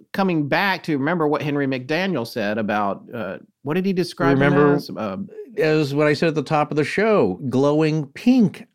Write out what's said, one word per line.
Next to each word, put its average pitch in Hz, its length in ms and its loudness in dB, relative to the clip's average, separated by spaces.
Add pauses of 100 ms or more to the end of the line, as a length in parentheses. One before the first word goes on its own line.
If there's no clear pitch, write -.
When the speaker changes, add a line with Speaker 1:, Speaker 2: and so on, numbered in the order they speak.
(120)
Speaker 1:
coming 170 360 0
back 185 360 0
to 147 140 0
remember 156 300 0
what 147 140 0
Henry 143 260 -2
McDaniel 139 580 -2
said 107 320 -4
about, 104 460 -2 (100)
uh, 95 240 -8 (240)
what 143 120 -4
did 185 120 0
he 196 60 0
describe 170 460 0
them 143 140 4
Speaker 2:
Remember 143 220 4
Speaker 1:
as? 143 160 -4
Uh, 98 280 -6 (380)
Speaker 2:
as 156 380 0
what 151 140 2
I 151 60 4
said 160 160 0
at 147 40 -2
the 151 80 -2
top 151 300 -2
of 147 40 -4
the 151 80 2
show, 190 500 2 (140)
glowing 147 600 2
pink - 680 2